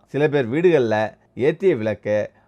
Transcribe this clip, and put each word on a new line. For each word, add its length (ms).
சில 220
பேர் 220
வீடுகள்ல 640
ஏற்றிய 420
விளக்க 540